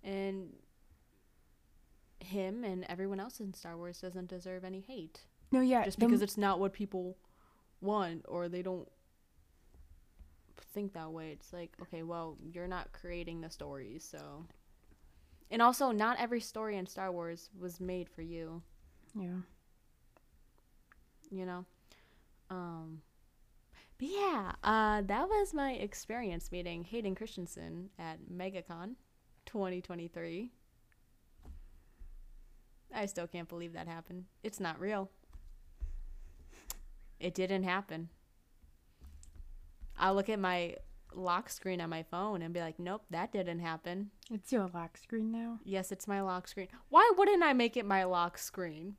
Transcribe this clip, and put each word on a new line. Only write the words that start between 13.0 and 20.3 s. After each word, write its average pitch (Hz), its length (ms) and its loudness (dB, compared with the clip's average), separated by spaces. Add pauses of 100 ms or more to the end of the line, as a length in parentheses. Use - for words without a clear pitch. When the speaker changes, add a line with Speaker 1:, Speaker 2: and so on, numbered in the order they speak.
Speaker 1:
the 160 80 -10
stories, 139 600 -12
so. 147 360 -14 (1040)
And 226 120 4
also, 254 300 8
not 220 280 4
every 233 200 2
story 214 380 -4
in 185 100 -4
Star 190 240 -4
Wars 170 380 -6 (100)
was 175 220 -8
made 180 280 -2
for - 120 -14
you. 165 400 -8 (520)
Speaker 2:
Yeah. 180 280 -6 (1900)